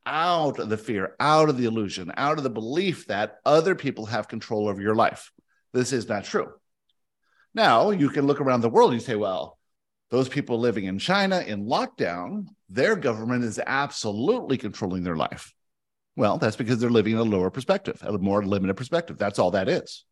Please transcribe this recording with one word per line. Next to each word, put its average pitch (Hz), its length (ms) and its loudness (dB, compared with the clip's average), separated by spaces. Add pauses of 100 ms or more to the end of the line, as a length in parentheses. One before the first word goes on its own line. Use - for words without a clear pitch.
out 156 520 0
of 110 120 -4
the 107 80 0
fear, 101 420 -4
out 156 300 6
of 127 80 0
the 123 80 2
illusion, 98 520 -4
out 151 220 0
of 135 40 -4
the 131 60 -2
belief 127 560 -4
that 104 400 -4
other 160 300 4
people 110 320 -6
have 107 200 -4
control 107 400 -4
over 98 140 -4
your 107 140 2
life. - 360 0 (420)
This 123 200 0
is 120 160 -2
not 101 140 -4
true. - 300 -4 (1000)
Now, 180 380 6
you 147 180 2
can 143 160 0
look 143 160 2
around 127 200 2
the 117 80 2
world 196 220 6
and 117 80 0
you - 60 -10
say, 120 100 -2
"Well, 95 440 -4 (500)
those 127 200 2
people 123 300 -2
living 110 260 0
in 95 120 -4
China 190 420 2
in 104 260 -6
lockdown, 139 840 -4 (200)
their 151 280 0
government 123 480 -2
is 110 200 -4
absolutely 135 920 -2
controlling 92 460 -6
their 87 140 -4
life." - 360 -6 (600)
Well, 101 240 2
that's 110 160 0
because 120 240 0
they're 120 100 2
living 110 240 4
in 113 60 0
a 117 40 2
lower 95 280 2
perspective, - 500 -4
a 104 160 -4
more 98 260 0
limited 95 320 0
perspective. 147 440 -6
That's 101 180 -4
all 110 140 4
that 95 180 0
is. - 420 -4